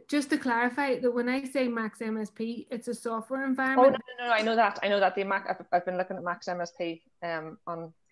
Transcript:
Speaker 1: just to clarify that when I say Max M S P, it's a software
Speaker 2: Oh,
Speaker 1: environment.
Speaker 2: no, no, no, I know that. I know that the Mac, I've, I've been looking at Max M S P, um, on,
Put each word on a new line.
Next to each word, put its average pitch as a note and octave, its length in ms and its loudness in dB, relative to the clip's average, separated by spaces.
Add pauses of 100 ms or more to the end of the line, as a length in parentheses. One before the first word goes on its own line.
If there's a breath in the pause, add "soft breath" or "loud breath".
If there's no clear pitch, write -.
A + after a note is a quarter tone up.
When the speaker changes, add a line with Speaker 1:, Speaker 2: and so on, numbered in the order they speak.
Speaker 1:
just C#4+ 220 0
to D#4 60 2
clarify B3 640 0
that B3 100 2
when A#3+ 200 0
I C4+ 160 0
say B3+ 240 0
Max A3+ 320 -4
M A3 160 -4
S G#3+ 120 -4
P, A3+ 400 -8
it's A#3+ 200 -8
a A#3+ 40 -4
software A#3 500 -6
Speaker 2:
Oh, - 20 -4
Speaker 1:
environment. C4 500 6 (240)
Speaker 2:
no, B3 60 -6
no, A#3+ 40 0
no, A#3 60 4
I G#3+ 60 4
know A3+ 160 2
that. G#3 260 4
I G3 60 2
know G3+ 100 4
that F#3 160 4
the G3 80 0
Mac, G3 260 -2
I've, F#3 220 -6
I've F3+ 140 2
been F3+ 100 -2
looking F#3 220 -4
at F3 80 -10
Max F3 240 -6
M F3+ 100 -2
S E3+ 180 -6
P, E3 240 -6 (220)
um, D#3+ 420 -8
on, E3 280 -10 (180)